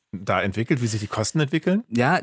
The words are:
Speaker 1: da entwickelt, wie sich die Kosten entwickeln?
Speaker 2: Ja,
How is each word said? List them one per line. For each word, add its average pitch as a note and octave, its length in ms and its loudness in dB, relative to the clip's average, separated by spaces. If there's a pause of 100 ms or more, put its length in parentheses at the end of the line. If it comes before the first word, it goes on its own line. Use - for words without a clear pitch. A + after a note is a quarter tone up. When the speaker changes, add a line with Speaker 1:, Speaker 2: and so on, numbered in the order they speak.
(140)
Speaker 1:
da F#2+ 280 0
entwickelt, A2 400 0
wie A#2 60 2
sich G#2+ 120 -2
die G#2 80 -6
Kosten A2 320 0
entwickeln? E3 480 0
Speaker 2:
Ja, B2+ 360 2